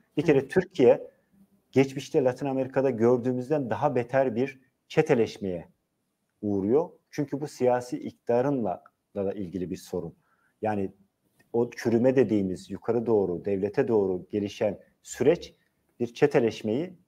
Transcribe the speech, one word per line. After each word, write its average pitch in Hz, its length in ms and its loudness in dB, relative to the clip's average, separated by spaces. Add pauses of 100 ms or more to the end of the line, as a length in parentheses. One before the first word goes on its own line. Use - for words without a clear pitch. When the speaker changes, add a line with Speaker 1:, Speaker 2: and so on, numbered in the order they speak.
(160)
Speaker 1:
bir 147 60 2
kere 143 160 4
Speaker 2:
Evet. 131 120 0
Speaker 1:
Türkiye 143 600 4 (640)
geçmişte 135 520 0
Latin 127 220 -2
Amerika'da 131 440 -2
gördüğümüzden 123 800 0
daha 131 240 -2
beter 123 420 0
bir 135 240 -4 (280)
çeteleşmeye 107 800 -2 (720)
uğruyor. 104 480 0 (200)
Çünkü 143 300 -6
bu 151 60 -6
siyasi 123 520 -2
iktidarınla 120 840 -2 (320)
da 98 180 -2
ilgili 90 380 -8
bir 92 60 -6
sorun. 85 380 -8 (480)
Yani 101 300 -2 (600)
o 117 180 0
çürüme 120 460 2
dediğimiz 98 540 0
yukarı 113 360 -4
doğru, 95 380 0
devlete 101 440 -2
doğru 95 420 0
gelişen 104 480 -4 (240)
süreç - 520 0 (460)
bir 120 140 -6
çeteleşmeyi 135 920 0